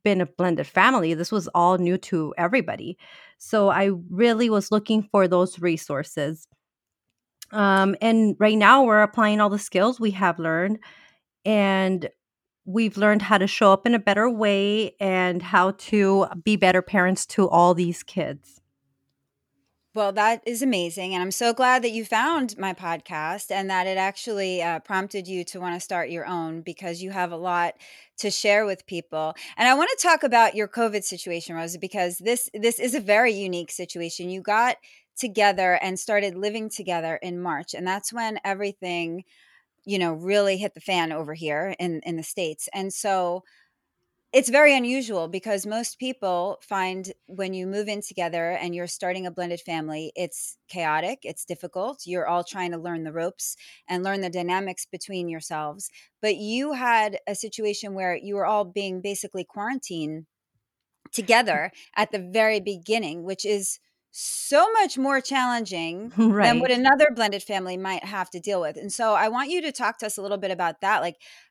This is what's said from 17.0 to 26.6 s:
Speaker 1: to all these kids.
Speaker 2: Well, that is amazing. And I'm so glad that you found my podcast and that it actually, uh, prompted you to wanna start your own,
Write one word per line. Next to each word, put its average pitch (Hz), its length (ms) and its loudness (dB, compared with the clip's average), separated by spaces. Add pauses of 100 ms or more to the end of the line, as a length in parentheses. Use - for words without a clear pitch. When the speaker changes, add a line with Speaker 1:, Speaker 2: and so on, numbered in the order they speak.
Speaker 1:
to 190 200 2
all 175 260 6
these 175 300 -2
kids. - 560 -8 (1400)
Speaker 2:
Well, 208 160 0
that 220 340 2
is 233 160 -4
amazing. 185 540 0
And 180 80 -2
I'm 185 80 -4
so 233 220 2
glad 247 300 4
that 240 60 0
you 220 160 -4
found 254 520 0
my 190 160 -4
podcast 170 760 -6
and 190 220 -4
that 185 160 0
it 190 100 -2
actually, 190 640 -2
uh, 165 180 -2
prompted 190 480 -6
you 180 180 -6
to 190 140 -12
wanna 180 200 -6
start 175 320 -4
your 170 160 -8
own, 165 340 -6